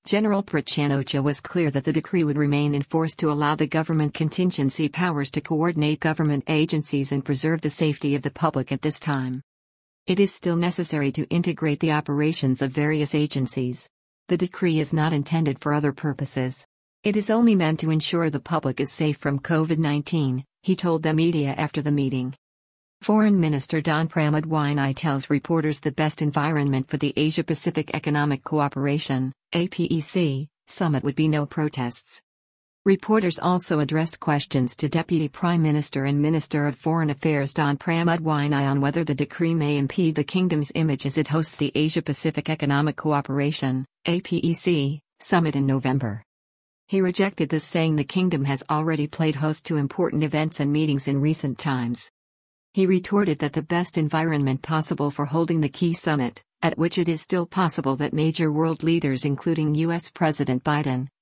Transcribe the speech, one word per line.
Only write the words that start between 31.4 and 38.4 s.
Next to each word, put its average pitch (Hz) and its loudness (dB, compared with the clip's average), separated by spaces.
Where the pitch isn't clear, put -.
protests. 139 -4
Reporters 196 2
also 180 2
addressed 156 -2
questions 143 0
to 151 -2
Deputy 160 0
Prime 170 0
Minister 147 2
and 143 2
Minister 151 0
of 135 -4
Foreign 160 0
Affairs 143 0
Don 143 2
Pramod 165 0
Winai 147 0